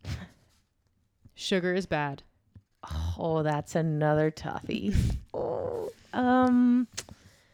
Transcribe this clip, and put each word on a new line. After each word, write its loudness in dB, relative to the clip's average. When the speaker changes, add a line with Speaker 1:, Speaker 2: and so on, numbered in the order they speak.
Speaker 1:
Sugar -2
is -4
bad. -4
Speaker 2:
Oh, 0
that's -2
another 2
toughie. -4
<laughs> 2
Oh, -6
um, 4